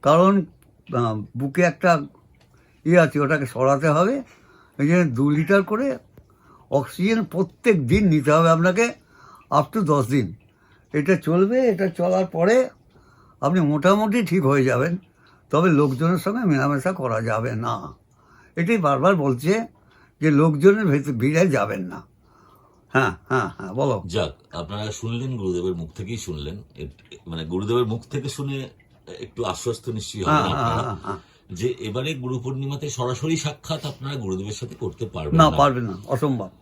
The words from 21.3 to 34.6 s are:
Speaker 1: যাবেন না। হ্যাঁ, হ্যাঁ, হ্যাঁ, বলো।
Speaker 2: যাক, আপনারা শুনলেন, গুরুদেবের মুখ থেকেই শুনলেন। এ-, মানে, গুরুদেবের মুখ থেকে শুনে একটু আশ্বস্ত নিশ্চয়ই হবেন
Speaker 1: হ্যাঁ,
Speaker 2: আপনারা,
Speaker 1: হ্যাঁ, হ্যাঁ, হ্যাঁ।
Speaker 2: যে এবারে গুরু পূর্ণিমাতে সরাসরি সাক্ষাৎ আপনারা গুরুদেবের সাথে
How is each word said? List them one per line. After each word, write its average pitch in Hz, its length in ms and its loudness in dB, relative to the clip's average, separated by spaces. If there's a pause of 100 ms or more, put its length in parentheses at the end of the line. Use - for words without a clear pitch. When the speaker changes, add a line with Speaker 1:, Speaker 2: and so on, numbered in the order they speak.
Speaker 1:
যাবেন 104 320 0
না। 90 200 -10 (920)
হ্যাঁ, 113 220 0 (140)
হ্যাঁ, 120 280 0
হ্যাঁ, 95 160 -12
বলো। 123 320 -2
Speaker 2:
যাক, 85 500 -6
আপনারা 104 360 -10
শুনলেন, 120 460 -6
গুরুদেবের 92 380 -4
মুখ 82 160 -10
থেকেই 104 260 -10
শুনলেন। 80 460 -10 (120)
এ-, 73 120 -12 (400)
মানে, 80 180 -8
গুরুদেবের 104 400 -2
মুখ 113 180 -6
থেকে 135 260 -8
শুনে 139 400 -10 (500)
একটু - 240 -10
আশ্বস্ত 107 460 -6
নিশ্চয়ই 107 340 -8
হবেন 151 120 2
Speaker 1:
হ্যাঁ, 127 120 0
Speaker 2:
আপনারা, 117 200 -2
Speaker 1:
হ্যাঁ, 110 160 -2
হ্যাঁ, 110 200 -6
হ্যাঁ। 98 140 -8 (340)
Speaker 2:
যে 110 280 -4
এবারে 127 340 -6
গুরু 127 260 -6
পূর্ণিমাতে 139 500 -8
সরাসরি 131 480 -4
সাক্ষাৎ 151 480 -8
আপনারা 135 300 -10
গুরুদেবের 101 380 -6
সাথে - 220 -12